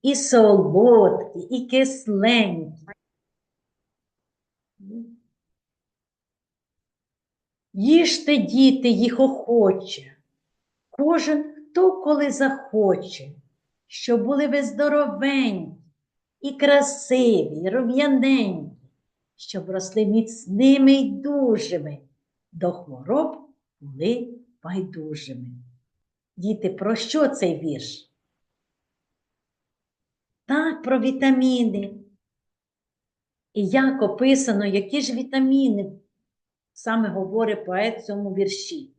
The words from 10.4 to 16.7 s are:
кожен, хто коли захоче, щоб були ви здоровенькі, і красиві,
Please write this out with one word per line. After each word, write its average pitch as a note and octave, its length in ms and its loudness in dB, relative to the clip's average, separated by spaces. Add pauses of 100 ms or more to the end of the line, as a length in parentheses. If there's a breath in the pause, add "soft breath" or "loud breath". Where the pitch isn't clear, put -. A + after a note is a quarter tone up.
кожен, D4+ 540 0 (100)
хто - 480 0
коли D4 300 0
захоче, G#3 1000 -2 (560)
щоб A#3 360 -2
були C#4 240 0
ви C#4 160 -2
здоровенькі, C4 1200 -2 (580)
і C#4 120 -8
красиві, B3+ 1120 2